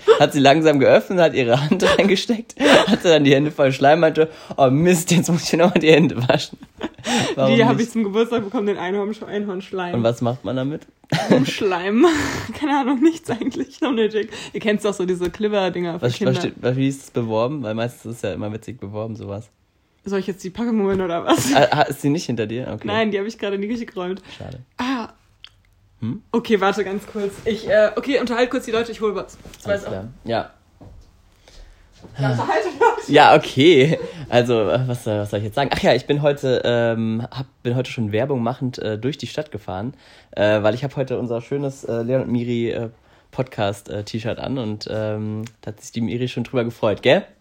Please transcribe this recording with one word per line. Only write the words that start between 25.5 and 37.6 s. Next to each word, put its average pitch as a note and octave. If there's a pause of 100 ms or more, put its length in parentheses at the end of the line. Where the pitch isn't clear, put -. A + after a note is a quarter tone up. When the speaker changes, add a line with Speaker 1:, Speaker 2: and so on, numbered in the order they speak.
Speaker 1:
Hm? B2+
Speaker 2:
Okay, A3+
warte G3
ganz G3
kurz. G3+ (120)
Ich, A3
äh, G#3+
okay, B3+
unterhalt B3
kurz B3+
die A#3+
Leute, A3+
ich -
hol G#3+
was. - (200)
Das -
Speaker 1:
Alles G3+
Speaker 2:
weiß -
auch. -
Speaker 1:
klar. G2+ (160)
Ja. A2+ (1700)
Speaker 2:
Ja, C3+
unterhalte F4+
die -
Leute. -
Speaker 1:
Ja, C3
okay. D3 (300)
Also, A#2+ (160)
äh, G2
was A#2+
soll, G#2+
was G#2
soll G#2+
ich G#2+
jetzt G#2
sagen? C#3+
Ach -
ja, E3+
ich C3+
bin C#3+
heute, C#3+
ähm, A#2
hab, C3+ (160)